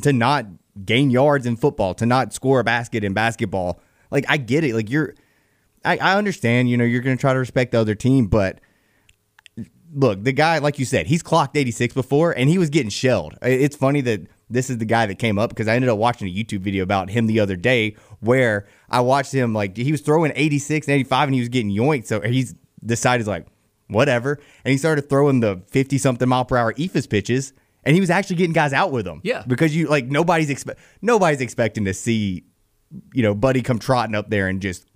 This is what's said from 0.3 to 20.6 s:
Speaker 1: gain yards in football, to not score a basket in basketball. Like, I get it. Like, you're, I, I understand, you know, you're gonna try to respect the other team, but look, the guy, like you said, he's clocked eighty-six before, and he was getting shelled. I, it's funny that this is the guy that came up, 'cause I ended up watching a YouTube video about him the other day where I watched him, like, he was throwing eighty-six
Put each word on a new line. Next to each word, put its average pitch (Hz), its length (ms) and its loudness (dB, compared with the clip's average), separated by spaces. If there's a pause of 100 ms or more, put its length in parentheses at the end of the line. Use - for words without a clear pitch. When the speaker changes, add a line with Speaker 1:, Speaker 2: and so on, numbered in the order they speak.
Speaker 1:
gain 127 260 2
yards 135 360 2
in 120 80 -2
football, 110 400 -2
to 113 120 -2
not 123 280 0
score 135 240 0
a 113 60 0
basket 117 400 -2
in 98 80 -2
basketball. 101 680 -2 (300)
Like, 139 180 0
I 147 80 2
get 139 280 0
it. 117 100 -2
Like, 110 160 -2
you're, 156 240 -2 (720)
I, 175 140 0
I 180 200 2
understand, 123 500 0
you 120 80 0
know, 120 80 2
you're 120 160 0
gonna 131 160 -2
try 135 160 0
to 131 60 0
respect 127 320 -2
the 120 100 0
other 107 140 0
team, 127 320 2
but 95 340 0 (1300)
look, 113 280 0
the 131 100 -2
guy, 156 260 2
like 143 200 -2
you 131 60 -4
said, 95 220 -2
he's 160 160 0
clocked 151 340 0
eighty-six 123 380 -2
before, 147 380 0
and 131 180 2
he 185 80 2
was 170 100 2
getting 147 220 0
shelled. 101 500 -2
I, 123 100 0
it's 139 260 2
funny 139 260 0
that 110 200 -2 (280)
this 127 200 -2
is 123 80 -4
the 113 60 -4
guy 113 220 2
that 95 140 -8
came 107 180 0
up, 117 160 -2
'cause 107 140 -4
I 113 80 2
ended 127 120 0
up 113 80 2
watching 107 320 -2
a 90 40 -8
YouTube 101 280 -6
video 95 220 -2
about 92 280 -2
him 113 160 0
the 110 140 2
other 98 140 0
day 107 400 0 (240)
where 113 480 2 (240)
I 123 100 2
watched 127 320 0
him, 120 220 0
like, 101 220 -4
he 127 160 -2
was 147 80 -2
throwing 151 340 2
eighty-six 147 540 0